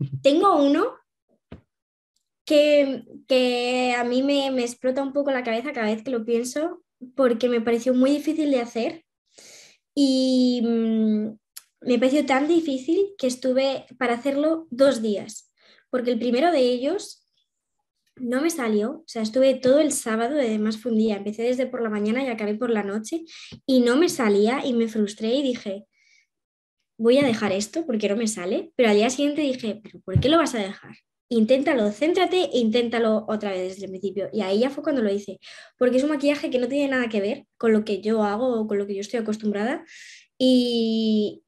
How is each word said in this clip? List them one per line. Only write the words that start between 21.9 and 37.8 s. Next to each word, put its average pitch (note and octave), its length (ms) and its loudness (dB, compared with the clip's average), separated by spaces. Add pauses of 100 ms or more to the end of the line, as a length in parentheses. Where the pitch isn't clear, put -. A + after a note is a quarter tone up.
mañana G#3+ 340 -2
y C4+ 40 -4
acabé G#3+ 280 -4
por A#3+ 140 -4
la G#3+ 140 0
noche A3 420 -6 (400)
y C4 160 4
no A#3+ 160 4
me E4+ 120 4
salía G#3+ 560 2
y C4 80 -2
me A3+ 140 0
frustré A3 480 -2
y D4 80 0
dije, G#3+ 420 -6 (1120)
"Voy A#3 200 4
a C#4+ 80 4
dejar A3 260 0
esto G#3 340 -4
porque G#3+ 240 -2
no G3+ 60 0
me A#3 120 -2
sale", G#3+ 480 -6
pero A#3 140 4
al G#3 60 4
día G#3+ 140 4
siguiente C#4+ 320 -2
dije, B3+ 420 -4
"¿Pero - 180 -20
por - 180 0
qué B3 100 2
lo D#4+ 80 4
vas C#4 180 0
a A3+ 40 -2
dejar? G3 360 -10 (320)
Inténtalo, A#3+ 640 2
céntrate F4 640 0
e C4 60 2
inténtalo A3+ 680 0
otra G#3 240 -4
vez F#3 220 -6
desde F#3+ 120 -14
el F#3+ 60 -12
principio". F#3 400 -6
Y G#3+ 100 -4
ahí F#3+ 200 0
ya C4 80 2
fue C#4+ 140 -10
cuando C#4 180 0
lo G#3 100 0
hice, G3 280 -6 (380)
porque B3 200 2
es C4 60 2
un D4 80 0
maquillaje C#4+ 380 0
que B3+ 100 0
no B3 100 -2
tiene C#4 220 0
nada B3 180 -2
que A3 120 -2
ver G#3+ 240 -4 (120)
con A3+ 160 2
lo G#3+ 100 4